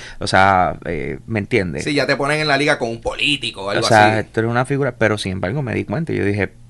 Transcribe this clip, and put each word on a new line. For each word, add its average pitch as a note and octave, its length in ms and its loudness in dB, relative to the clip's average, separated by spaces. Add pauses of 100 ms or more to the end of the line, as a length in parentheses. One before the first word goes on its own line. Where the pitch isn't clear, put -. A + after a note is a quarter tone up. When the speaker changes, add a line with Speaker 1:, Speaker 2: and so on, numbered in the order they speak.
(180)
Speaker 1:
o - 80 -8
sea, F#2+ 600 4
eh, C#2+ 420 -6
¿me A2+ 120 -4
entiendes? F#2 440 -2
Speaker 2:
Sí, D3+ 100 -2
ya C3+ 140 0
te C#3 80 2
ponen C#3+ 240 -2
en D3+ 80 -2
la C3+ 100 2
liga D3 220 2
con A#2+ 100 -2
un A2+ 120 -8
político A#2 640 -4
o G2+ 40 -4
algo G#2 160 0
Speaker 1:
O - 20 2
sea, G#2+ 320 6
Speaker 2:
así. - 140 -6
Speaker 1:
tú A2+ 60 -2
eres A2+ 100 0
una B2 160 0
figura, C#3 320 -2
pero G#2+ 220 2
sin F#2+ 140 -6
embargo F#2+ 280 -4
me A2 140 -4
di G2 100 -2
cuenta B2+ 260 -4
y G#2 60 -2
yo G2 80 -2
dije, G2+ 260 -2 (180)